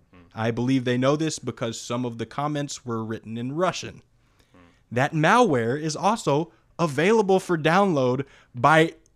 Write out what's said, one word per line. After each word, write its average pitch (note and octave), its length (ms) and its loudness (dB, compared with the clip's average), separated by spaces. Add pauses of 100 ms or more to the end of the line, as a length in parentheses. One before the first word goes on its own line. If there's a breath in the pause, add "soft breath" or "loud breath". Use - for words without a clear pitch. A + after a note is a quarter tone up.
(340)
I A2+ 160 -2
believe B2 340 0
they B2 140 0
know C3+ 180 2
this D#3 220 -4
because A#2 420 -8
some B2 260 -6
of A#2 120 -8
the A2 80 -6
comments C#3+ 600 -6
were A2+ 180 -4
written A2 320 -10
in B2 160 -8
Russian. D3 480 -4 (920 soft breath)
That B2+ 220 -2
malware D#3 680 2
is D3+ 160 -6
also E3+ 540 -2 (280 soft breath)
available F#3 640 2
for F3 180 -2
download D3 640 2 (300 soft breath)
by D#3 400 4 (220)